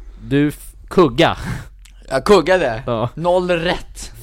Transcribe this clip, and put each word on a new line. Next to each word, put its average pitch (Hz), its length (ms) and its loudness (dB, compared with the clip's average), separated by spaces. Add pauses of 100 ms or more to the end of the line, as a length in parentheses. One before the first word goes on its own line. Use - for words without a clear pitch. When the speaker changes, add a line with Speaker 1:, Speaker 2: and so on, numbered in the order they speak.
(280)
Speaker 1:
Du 143 200 2
f-, - 260 -12 (140)
kugga. 139 480 2 (720)
Speaker 2:
Jag 131 160 -2
kuggade. 160 600 4
Speaker 1:
Ja. 117 280 0
Speaker 2:
Noll 175 360 2
rätt. - 600 -4 (100)